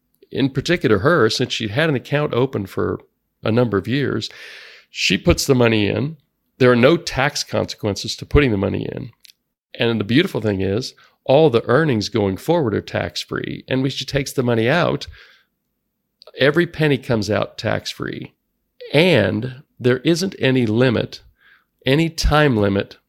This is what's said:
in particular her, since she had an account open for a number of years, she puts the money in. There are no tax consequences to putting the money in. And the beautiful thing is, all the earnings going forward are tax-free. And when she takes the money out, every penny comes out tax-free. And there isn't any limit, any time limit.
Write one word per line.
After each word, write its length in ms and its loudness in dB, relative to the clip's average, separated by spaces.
in 180 -2
particular 520 0
her, 280 4
since 240 -2
she 160 -6
had 220 0
an 60 0
account 360 -4
open 320 -2
for 360 -4
a 100 0
number 240 2
of 120 -2
years, 420 -4
she 300 -2
puts 260 0
the 100 2
money 340 4
in. 280 -4
There 120 6
are 60 6
no 200 6
tax 480 -4
consequences 720 -6
to 80 -14
putting 280 2
the 40 0
money 340 -2
in. 200 -12
And 260 0
the 40 -2
beautiful 360 0
thing 220 -2
is, 320 -4
all 260 4
the 160 0
earnings 420 0
going 280 0
forward 380 0
are 60 0
tax-free. 880 -6
And 140 -2
when 80 -2
she 160 -10
takes 260 -6
the 100 -2
money 260 0
out, 380 0
every 280 2
penny 300 0
comes 340 -4
out 280 -2
tax-free. 760 -6
And 680 2
there 200 2
isn't 400 -2
any 260 2
limit, 580 0
any 240 2
time 480 2
limit. 400 0